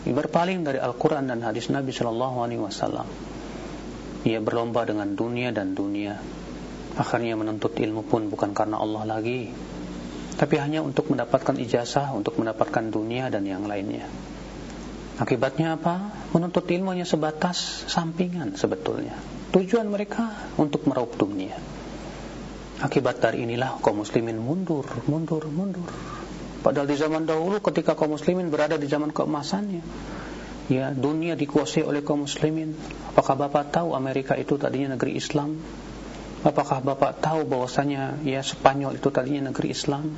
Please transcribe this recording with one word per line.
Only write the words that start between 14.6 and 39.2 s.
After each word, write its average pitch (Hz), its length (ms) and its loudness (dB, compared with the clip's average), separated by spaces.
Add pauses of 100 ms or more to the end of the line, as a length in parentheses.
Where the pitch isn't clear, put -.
Akibatnya 151 560 2
apa? 185 400 -2 (160)
Menuntut 175 320 2
ilmu 185 320 0
hanya 180 80 -2
sebatas 165 880 0
sampingan 165 640 -2
sebetulnya. 113 640 -2 (320)
Tujuan 202 400 4
mereka 208 400 -2 (240)
untuk 147 320 2
meraup 131 320 2
dunia. 101 400 0 (1200)
Akibat 127 400 2
dari 117 240 4
inilah 120 400 -2
kaum 104 240 4
muslimin 117 320 0
mundur, 156 480 0 (240)
mundur, 156 400 0
mundur. 175 400 -4 (720)
Padahal 139 240 4
di 147 80 4
zaman 156 320 0
dahulu 165 320 2
ketika 165 400 2
kaum 151 160 2
muslimin 180 320 2
berada 151 320 2
di 143 80 -2
zaman 151 240 0
keemasannya, 165 720 0 (840)
ya, 131 240 2
dunia 156 460 0
dikuasai 147 480 2
oleh 143 160 2
kaum 147 240 0
muslimin? 156 480 0 (400)
Apakah 139 340 6
Bapak 147 240 2
tahu 165 240 2
Amerika 135 400 2
itu 139 240 2
tadinya 135 400 0
negeri - 160 0
Islam? 147 440 -2 (840)
Apakah 139 400 4
Bapak 135 400 2
tahu 156 240 2
bahwasanya, 135 720 0
ya, 135 240 0
Spanyol 135 560 4
itu 139 80 6
tadinya 135 400 2